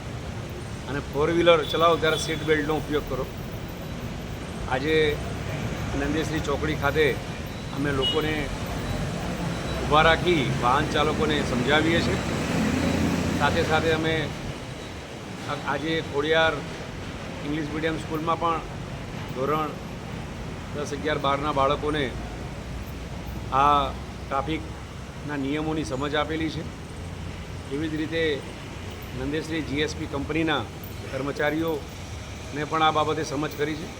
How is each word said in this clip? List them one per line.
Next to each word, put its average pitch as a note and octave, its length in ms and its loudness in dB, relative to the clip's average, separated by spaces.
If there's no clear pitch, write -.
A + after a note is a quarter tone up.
અને C#3 120 -2
ફોર C#3+ 300 0
વ્હીલર E3+ 420 8
ચલાવો E3 240 6
ત્યારે D#3 220 2
સીટ D3+ 300 -2
બેલ્ટનો D#3 280 4
ઉપયોગ C#3+ 320 0
કરો. C3+ 160 -2
આજે D3+ 460 2
નંદેશ્રી D3+ 420 0
ચોકડી D3 360 0
ખાતે C#3+ 300 4
અમે C#3+ 160 0
લોકોને D3+ 420 2
ઊભા D3 200 6
રાખી D#3+ 400 6
વાહન C#3 320 4
ચાલકોને D3+ 480 2
સમજાવીએ D3+ 580 4
છીએ. F#3+ 200 2
સાથે C#3+ 260 4
સાથે D#3 280 4
અમે D#3+ 220 2
આ-, D3 180 -4
આજે D3+ 360 0
ખોડિયાર D#3 420 4
ઇંગ્લિશ D3 260 -2
મીડિયમ D#3 260 0
સ્કૂલમાં D#3+ 400 0
પણ E3 220 2
ધોરણ C#3+ 360 0
દસ, D3 180 -4
અગિયાર, D3 260 0
બારના C#3 340 2
બાળકોને C#3+ 520 4
આ C#3 380 6
ટ્રાફિકના - 1120 -4
નિયમોની D3+ 480 0
સમજ C3 300 -2
આપેલી D#3 360 0
છે. D#3 120 -4
એવી D3+ 160 -2
જ D3+ 80 -4
રીતે D#3+ 260 0
નંદેશ્રી D3+ 440 -2
જી C3+ 180 -2
એસ D3 140 0
પી D#3+ 120 -4
કંપનીના D3 560 0
કર્મચારીઓને D3 1500 -2
પણ D#3+ 180 2
આ D#3 100 8
બાબતે D3+ 320 2
સમજ D3 320 -2
કરી D3 180 0
છે. D#3+ 140 -6